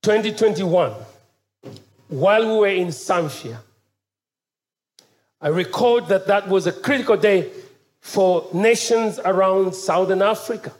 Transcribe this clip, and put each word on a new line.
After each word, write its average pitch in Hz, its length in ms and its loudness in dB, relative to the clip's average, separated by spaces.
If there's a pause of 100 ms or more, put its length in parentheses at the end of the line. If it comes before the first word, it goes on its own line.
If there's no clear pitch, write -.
twenty 214 300 2
twenty-one, 180 600 0 (1160)
while 196 380 2
we 220 120 0
were 208 100 4
in 185 200 0
Samfia, 147 720 -4 (1800)
I 151 80 -4
recalled 214 600 0
that 190 180 0
that 202 220 0
was 185 180 0
a 175 60 0
critical 247 440 0
day 196 340 2 (500)
for 180 520 0
nations 220 720 0
around 190 500 2
Southern 185 460 0
Africa 214 600 -2